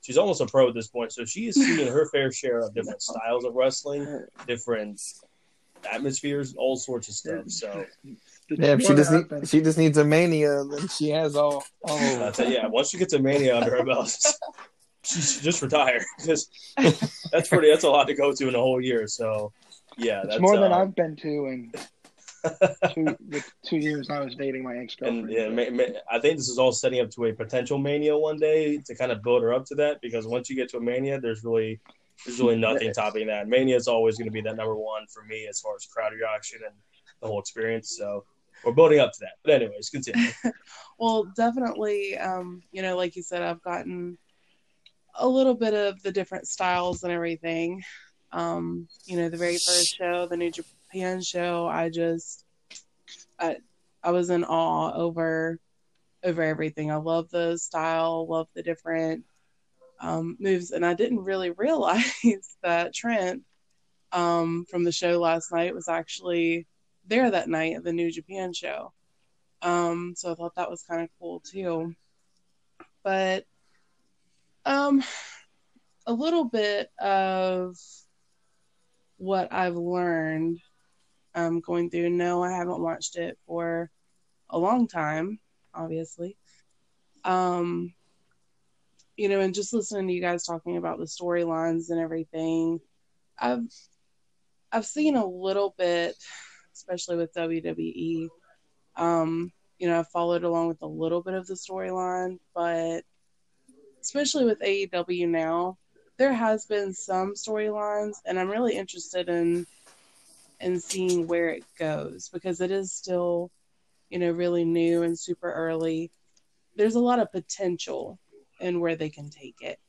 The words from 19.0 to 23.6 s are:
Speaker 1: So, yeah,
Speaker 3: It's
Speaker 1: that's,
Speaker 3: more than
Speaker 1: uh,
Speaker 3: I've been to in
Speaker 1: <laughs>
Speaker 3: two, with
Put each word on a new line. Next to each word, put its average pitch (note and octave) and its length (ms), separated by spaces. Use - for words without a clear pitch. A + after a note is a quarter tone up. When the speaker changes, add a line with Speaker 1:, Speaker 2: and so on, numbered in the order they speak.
Speaker 1:
So, G#2+ 460
yeah, A2 260
Speaker 3:
It's G2 80
Speaker 1:
that's, G#2+ 100
Speaker 3:
more G3 160
than G3 160
Speaker 1:
uh, F3 40
Speaker 3:
I've G3 180
been D#3+ 220
to D#3 120
in B2 260
Speaker 1:
<laughs> D#3+ 80
Speaker 3:
two, D#3 220
with C#3+ 160